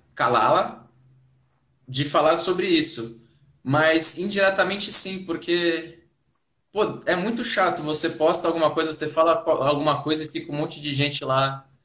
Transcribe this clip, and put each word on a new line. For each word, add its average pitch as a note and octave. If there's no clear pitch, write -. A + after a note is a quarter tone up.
calá-la B2+
de C3
falar D#3+
sobre F#3
isso. A#2+
Mas D#3
indiretamente G3
sim, F#3+
porque, E3
pô, G3+
é F3+
muito A3+
chato. F3
Você D3+
posta D#3+
alguma D#3+
coisa, D#3+
você D3+
fala E3
co-, D3
alguma C#3+
coisa D#3
e -
fica D3
um D3
monte D#3
de D3
gente C#3+
lá C3+